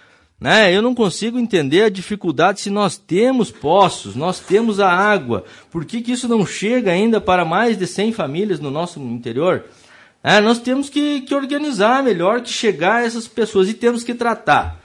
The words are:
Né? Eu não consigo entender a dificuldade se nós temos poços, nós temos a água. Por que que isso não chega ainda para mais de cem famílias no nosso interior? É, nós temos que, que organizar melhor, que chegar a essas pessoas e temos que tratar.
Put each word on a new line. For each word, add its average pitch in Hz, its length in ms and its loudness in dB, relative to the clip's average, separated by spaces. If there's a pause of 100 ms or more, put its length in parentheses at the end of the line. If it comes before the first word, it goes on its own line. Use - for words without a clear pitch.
(380)
Né? 190 320 4
Eu 196 120 2
não 247 120 2
consigo 233 440 -2
entender 180 460 2
a 226 40 4
dificuldade 190 720 -2
se - 80 -8
nós 202 300 -2
temos 226 520 0
poços, 160 640 0
nós 165 240 -4
temos 208 400 0
a 196 120 4
água. 175 540 0 (260)
Por 160 160 -8
que 233 160 -8
que 240 100 -4
isso 247 160 -6
não 226 160 2
chega 220 460 -2
ainda 208 320 2
para 180 200 2
mais 196 360 0
de 185 80 -2
cem 208 260 -4
famílias 170 480 -4
no 143 100 -6
nosso 156 300 -6
interior? 120 640 -4 (580)
É, 196 160 4
nós 226 200 2
temos 262 320 -2
que, 294 320 -2
que 262 120 -4
organizar 269 680 0
melhor, 214 400 0
que - 80 -12
chegar 190 460 0
a 240 100 0
essas 233 200 -6
pessoas 196 440 0
e - 20 -6
temos 233 300 0
que 247 100 -6
tratar. 214 720 0